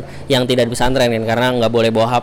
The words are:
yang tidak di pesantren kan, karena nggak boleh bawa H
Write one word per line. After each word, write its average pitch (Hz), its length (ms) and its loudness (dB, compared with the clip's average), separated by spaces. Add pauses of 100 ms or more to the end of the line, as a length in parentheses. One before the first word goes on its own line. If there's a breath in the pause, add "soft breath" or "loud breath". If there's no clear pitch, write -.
(300 loud breath)
yang 127 160 2
tidak 123 220 2
di 120 80 -6
pesantren 123 340 2
kan, 113 160 -2
karena 120 300 0
nggak 113 160 0
boleh 113 180 2
bawa 113 160 2
H 123 160 0